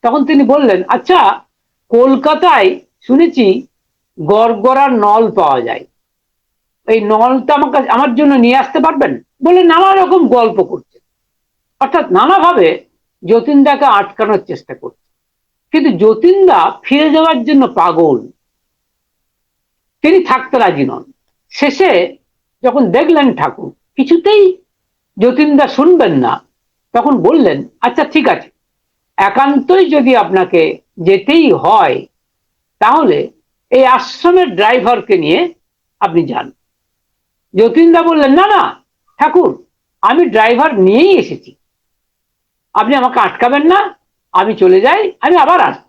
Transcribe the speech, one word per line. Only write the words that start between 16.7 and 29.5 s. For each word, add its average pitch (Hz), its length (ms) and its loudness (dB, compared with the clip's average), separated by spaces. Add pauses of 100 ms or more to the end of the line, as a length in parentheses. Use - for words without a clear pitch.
ফিরে 294 260 0
যাওয়ার 320 340 0
জন্য 269 240 0
পাগল, 160 600 -2 (1700)
তিনি 349 220 0
থাকতে 262 340 -4
রাজি 170 260 0
নন। 113 200 -8 (460)
শেষে 277 680 -2 (460)
যখন 247 280 0
দেখলেন 277 440 0
ঠাকুর - 380 -8 (220)
কিছুতেই 370 640 2 (600)
যতীনদা 277 500 0
শুনবেন 285 440 2
না, 131 320 -4 (500)
তখন 247 300 0
বললেন, 185 440 0 (140)
"আচ্ছা, 240 220 -2
ঠিক 285 260 -2
আছে, - 220 -6 (680)
একান্তই 277 720 0